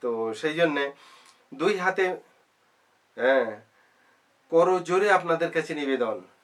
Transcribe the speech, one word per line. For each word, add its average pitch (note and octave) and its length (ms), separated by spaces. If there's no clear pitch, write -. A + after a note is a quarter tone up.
তো A2+ 320
সেই D#3 200
জন্যে D#3 300
দুই E3 240
হাতে, F#3 280
হ্যাঁ, B2 320
করজোরে F3+ 600
আপনাদের E3 400
কাছে D#3+ 220
নিবেদন B2 480